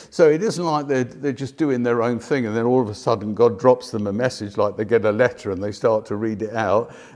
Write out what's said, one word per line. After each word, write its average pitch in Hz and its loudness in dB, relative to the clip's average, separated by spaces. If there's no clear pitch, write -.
So 160 6
it 160 2
isn't 175 -2
like 151 -2
they're, 131 0
they're 135 -6
just 131 -10
doing 135 0
their 120 2
own 117 0
thing 127 -2
and 107 -4
then 113 0
all 127 4
of 110 0
a 104 -8
sudden 104 -2
God 110 4
drops 123 4
them 104 -4
a 98 -4
message, 107 -4
like 104 0
they 110 -4
get 110 2
a 107 4
letter 120 0
and 95 -4
they 104 -4
start 110 0
to 104 -4
read 107 -4
it 107 -6
out. 110 0